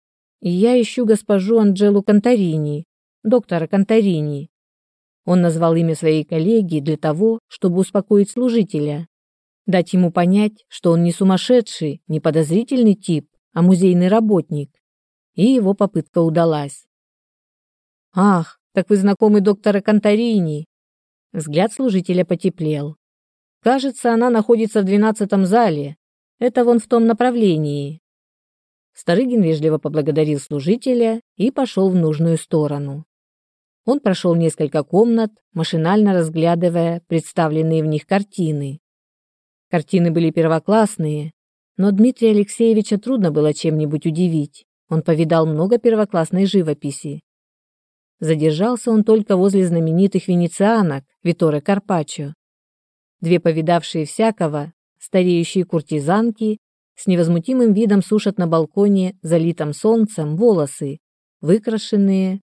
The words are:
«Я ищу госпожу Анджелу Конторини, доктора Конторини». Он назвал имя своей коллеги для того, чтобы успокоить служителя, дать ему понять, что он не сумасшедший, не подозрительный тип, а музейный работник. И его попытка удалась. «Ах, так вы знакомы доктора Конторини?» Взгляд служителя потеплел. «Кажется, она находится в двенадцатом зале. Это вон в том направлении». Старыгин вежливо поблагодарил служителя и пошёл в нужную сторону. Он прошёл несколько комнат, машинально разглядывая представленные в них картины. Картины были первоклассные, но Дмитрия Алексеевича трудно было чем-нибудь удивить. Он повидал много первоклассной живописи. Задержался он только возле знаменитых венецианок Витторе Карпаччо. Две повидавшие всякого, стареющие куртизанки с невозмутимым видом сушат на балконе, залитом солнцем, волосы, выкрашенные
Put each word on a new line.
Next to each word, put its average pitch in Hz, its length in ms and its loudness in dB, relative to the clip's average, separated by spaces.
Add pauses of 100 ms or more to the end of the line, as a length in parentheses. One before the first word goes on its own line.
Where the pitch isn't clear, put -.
(420)
«Я 214 400 2
ищу 233 240 -4
госпожу 208 540 0
Анджелу 202 440 2
Конторини, 170 800 0 (380)
доктора 214 440 -2
Конторини». 180 840 0 (720)
Он 180 180 2
назвал 165 340 2
имя 165 200 0
своей 156 300 0
коллеги 170 540 0
для 151 180 -4
того, 190 500 -2
чтобы 180 320 -2
успокоить 202 520 0
служителя, 165 760 -2 (600)
дать 180 260 0
ему 180 180 2
понять, 196 560 0
что - 240 -2
он 170 120 2
не 175 80 0
сумасшедший, 190 960 0
не 156 120 -4
подозрительный 185 760 0
тип, - 340 -4 (240)
а 165 80 0
музейный 180 460 4
работник. 190 640 0 (640)
И 170 100 2
его 220 300 2
попытка - 440 -2
удалась. 160 680 -2 (1300)
«Ах, 180 460 0 (140)
так 185 160 -2
вы 208 80 4
знакомы 202 440 2
доктора 202 380 0
Конторини?» 208 880 0 (640)
Взгляд 156 400 -2
служителя 185 540 0
потеплел. 156 720 -4 (640)
«Кажется, 254 520 0
она 233 160 2
находится 220 520 0
в 190 40 0
двенадцатом 202 600 0
зале. 170 500 0 (440)
Это 240 260 0
вон 240 140 4
в - 80 -8
том 233 180 2
направлении». 165 920 0 (920)
Старыгин 233 480 0
вежливо 156 360 0
поблагодарил 151 600 -2
служителя 226 840 -2 (160)
и 226 140 0
пошёл 190 380 -2
в 185 60 0
нужную 165 420 0
сторону. 143 680 -4 (800)
Он 277 140 0
прошёл 180 360 0
несколько 156 480 -2
комнат, 226 480 0 (220)
машинально 175 600 2
разглядывая 170 920 0
представленные 160 760 -2
в 151 40 -2
них 151 200 -4
картины. 156 760 -4 (880)
Картины 170 420 0
были 165 180 0
первоклассные, 160 1000 -2 (460)
но 196 140 2
Дмитрия 226 400 2
Алексеевича 208 680 0
трудно 208 320 -2
было 151 220 0
чем-нибудь 156 520 -4
удивить. 160 600 -4 (240)
Он 160 120 -2
повидал 160 440 0
много 170 340 0
первоклассной 196 640 0
живописи. 156 760 -4 (1000)
Задержался 160 720 0
он 214 120 4
только 214 320 2
возле 190 300 2
знаменитых 170 640 0
венецианок 175 800 0 (180)
Витторе 165 360 0
Карпаччо. 160 760 -4 (840)
Две 170 200 0
повидавшие 160 680 -2
всякого, 160 680 -4 (260)
стареющие 180 640 0
куртизанки 208 920 -2 (360)
с - 120 -20
невозмутимым 180 680 2
видом 202 300 2
сушат 214 340 -2
на 180 80 -2
балконе, 185 800 0
залитом 160 500 -2
солнцем, 214 640 -2
волосы, 160 640 -2 (400)
выкрашенные 196 1040 -2